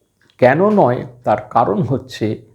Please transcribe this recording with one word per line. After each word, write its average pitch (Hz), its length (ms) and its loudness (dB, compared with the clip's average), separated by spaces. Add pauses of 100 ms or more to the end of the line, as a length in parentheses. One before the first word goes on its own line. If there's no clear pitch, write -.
(380)
কেন 151 320 2
নয়? 156 360 2 (180)
তার 107 140 0 (120)
কারণ 190 320 0
হচ্ছে - 720 -6